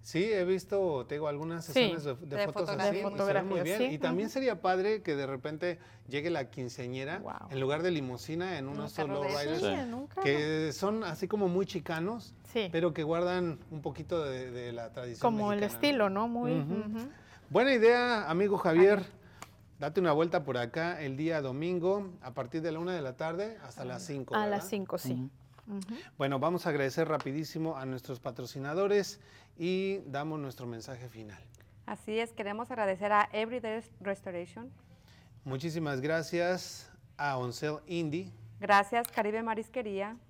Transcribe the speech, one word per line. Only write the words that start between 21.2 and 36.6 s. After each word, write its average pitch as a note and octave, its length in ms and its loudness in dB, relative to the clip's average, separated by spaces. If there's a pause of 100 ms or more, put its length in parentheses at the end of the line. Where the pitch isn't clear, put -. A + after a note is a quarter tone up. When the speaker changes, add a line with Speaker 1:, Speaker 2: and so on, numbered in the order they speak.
Speaker 1:
domingo F3 680 0 (100)
a B2+ 120 -10
partir C3+ 280 -4
de E3 100 -2
la D#3 80 -4
una F3+ 160 -2
de E3 60 -2
la B2+ 160 -6
tarde F#3 440 -4
hasta C3 220 -12
las B2 220 -6
cinco, C#3 300 -6
Speaker 2:
A G#3+ 100 4
Speaker 1:
¿verdad? G#3 120 0
Speaker 2:
las - 120 -6
cinco, G3 280 -2
sí. B2+ 160 -2
Speaker 4:
Ujú. B2+ 160 -4 (380)
Speaker 2:
Ujú. G3+ 280 -8 (220)
Speaker 1:
Bueno, C#3 220 2
vamos E3+ 260 0
a F3 40 2
agradecer C#3+ 380 2
rapidísimo D#3 680 -2
a C3 80 -6
nuestros B2+ 340 -6
patrocinadores D3+ 1000 0 (380)
y F#3+ 500 0
damos D3+ 320 -4
nuestro C3 260 -8
mensaje A#2+ 440 -10
final. A2 300 -14 (460)
Speaker 3:
Así G#3+ 340 -4
es, A3+ 140 -2
queremos G#3+ 380 -6
agradecer G#3 400 0
a G#3 200 6
Everyday A3+ 500 -2 (200)
Restoration. G3 720 -6 (720)
Speaker 1:
Muchísimas C#3+ 580 -2
gracias E3+ 880 -2 (280)